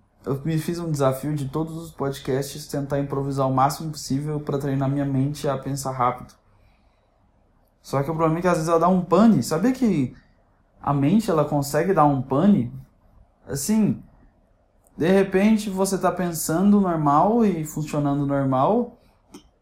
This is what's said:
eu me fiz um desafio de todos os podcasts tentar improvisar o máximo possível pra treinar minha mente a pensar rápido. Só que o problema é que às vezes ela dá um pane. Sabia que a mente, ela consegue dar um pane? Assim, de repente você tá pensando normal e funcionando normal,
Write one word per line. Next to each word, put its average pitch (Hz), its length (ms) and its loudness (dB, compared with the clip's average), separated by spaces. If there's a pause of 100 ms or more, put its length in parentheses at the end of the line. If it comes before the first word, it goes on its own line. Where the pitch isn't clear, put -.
(240)
eu 135 200 -4
me 160 140 -2
fiz 170 200 -4
um 170 120 -6
desafio 139 440 0
de 139 140 -4
todos 160 280 -6
os 165 140 -12
podcasts 139 760 -6
tentar 139 320 -6
improvisar 139 500 -4
o 131 60 -2
máximo 151 360 0
possível 147 500 -6
pra 143 180 -6
treinar 139 300 -2
minha 143 160 -2
mente 139 440 -2
a 135 80 -2
pensar 135 360 -6
rápido. 123 420 -2 (1500)
Só 139 220 -4
que 143 80 -4
o 160 40 -4
problema 160 240 2
é 175 40 -4
que 185 60 2
às 175 60 4
vezes 160 140 -2
ela 165 100 4
dá 170 100 4
um 185 140 4
pane. 220 400 4
Sabia 180 300 0
que 175 420 0 (640)
a - 120 -2
mente, 156 380 2
ela 156 140 2
consegue 151 500 0
dar 156 100 4
um 139 160 2
pane? 135 520 2 (720)
Assim, 190 560 0 (960)
de 156 120 2
repente 196 600 2
você 190 260 -2
tá 180 160 0
pensando 180 680 2
normal 170 640 4
e 170 220 0
funcionando 143 600 -2
normal, 139 720 0 (640)